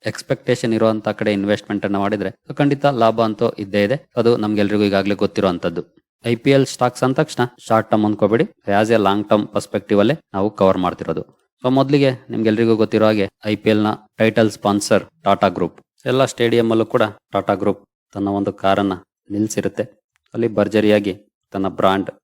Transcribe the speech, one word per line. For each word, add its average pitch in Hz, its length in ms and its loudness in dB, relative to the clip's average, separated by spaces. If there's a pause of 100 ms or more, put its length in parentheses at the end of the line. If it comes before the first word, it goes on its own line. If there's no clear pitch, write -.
ಎಕ್ಸ್‌ಪೆಕ್ಟೇಷನ್ 120 680 -4
ಇರುವಂತ 110 340 0
ಕಡೆ 104 240 -2
ಇನ್ವೆಸ್ಟ್ಮೆಂಟ್ 101 520 -2
ಅನ್ನ 101 120 -2
ಮಾಡಿದ್ರೆ 101 320 -2
so - 260 -14
ಖಂಡಿತ 143 320 0
ಲಾಭ 113 360 2
ಅಂತೂ 113 360 -2
ಇದ್ದೇ 101 260 -2
ಇದೆ. 127 320 -4
ಅದು 117 200 2
ನಮ್ಗೆಲ್ರಿಗೂ 104 460 0
ಈಗಾಗಲೇ 98 320 0
ಗೊತ್ತಿರುವಂತದ್ದು. 87 840 -2 (300)
ಐ 117 80 0
ಪಿ 127 160 -2
ಎಲ್ 135 160 4
ಸ್ಟಾಕ್ಸ್ - 360 -2
ಅಂದ 131 120 0
ತಕ್ಷಣ 147 300 -2 (240)
ಶಾರ್ಟ್ 110 220 0
ಟರ್ಮ್ 107 140 2
ಅನ್ಕೋಬೇಡಿ, 104 400 0
as 104 460 -2
a 117 80 4
long 101 300 0
term 107 240 0
perspective 104 460 -2
ಅಲ್ಲೇ 113 160 2 (200)
ನಾವು 101 160 -2
ಕವರ್ 95 280 2
ಮಾಡ್ತಿರೋದು. 85 440 -4 (420)
So 127 60 0
ಮೊದಲಿಗೆ 135 400 2 (200)
ನಿಮ್ಗೆಲ್ರಿಗೂ 113 460 2
ಗೊತ್ತಿರೋ 107 280 2
ಹಾಗೆ 104 240 2 (180)
ಐ 107 100 -2
ಪಿ 107 140 0
ಎಲ್ 107 140 2
ನ - 20 0 (300)
ಟೈಟಲ್ 110 340 2
ಸ್ಪಾನ್ಸರ್ 101 540 0 (200)
ಟಾಟಾ 98 240 2
ಗ್ರೂಪ್. 90 320 -4 (260)
ಎಲ್ಲ 131 180 0
ಸ್ಟೇಡಿಯಂ 117 460 0
ಅಲ್ಲೂ 113 160 2
ಕೂಡ 120 160 0 (300)
ಟಾಟಾ 101 220 0
ಗ್ರೂಪ್ 98 300 -2 (280)
ತನ್ನ 98 160 -4
ಒಂದು 101 240 -2
ಕಾರನ್ನ 98 400 0 (380)
ನಿಲ್ಸಿರುತ್ತೆ. 101 520 -4 (520)
ಅಲ್ಲಿ 113 200 -2
ಭರ್ಜರಿಯಾಗಿ 104 680 0 (260)
ತನ್ನ 98 180 -4
ಬ್ರ್ಯಾಂಡ್ 95 420 0 (140)